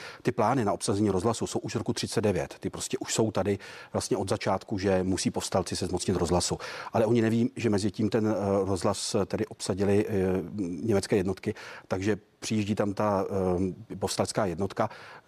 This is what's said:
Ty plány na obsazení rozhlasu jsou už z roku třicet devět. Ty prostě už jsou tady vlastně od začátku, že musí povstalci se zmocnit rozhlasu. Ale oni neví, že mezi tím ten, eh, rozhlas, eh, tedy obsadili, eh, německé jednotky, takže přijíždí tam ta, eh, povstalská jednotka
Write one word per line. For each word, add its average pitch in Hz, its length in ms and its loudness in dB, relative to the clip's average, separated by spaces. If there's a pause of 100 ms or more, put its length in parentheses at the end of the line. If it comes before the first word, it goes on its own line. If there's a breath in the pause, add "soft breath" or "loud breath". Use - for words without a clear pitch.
(220 loud breath)
Ty 131 100 2
plány 117 340 2
na 98 80 2
obsazení 104 360 0
rozhlasu 98 380 0
jsou - 120 -4
už - 140 -6
z - 20 -8
roku 113 180 -2
třicet - 280 -2
devět. 90 380 0
Ty 92 100 -6
prostě - 280 -6
už - 160 -6
jsou 110 180 2
tady 101 280 0 (340 loud breath)
vlastně 104 240 0
od 104 120 -4
začátku, 104 480 0
že 95 260 2
musí 95 280 0
povstalci 95 440 -2
se 92 120 -4
zmocnit 90 260 0
rozhlasu. 87 440 2 (360 loud breath)
Ale 110 120 4
oni 113 160 4
neví, 113 340 2
že 110 140 0
mezi 104 220 2
tím 107 180 0
ten, 107 180 2
eh, 98 380 2
rozhlas, 98 500 0
eh, 101 100 2
tedy 95 200 -2
obsadili, 101 640 2
eh, - 20 -2 (720)
německé 101 320 2
jednotky, 98 400 0 (320 loud breath)
takže 98 300 0 (220)
přijíždí 107 360 0
tam 101 180 0
ta, 101 320 2 (640)
eh, - 40 -10
povstalská 101 500 -2
jednotka 95 440 -2 (380 loud breath)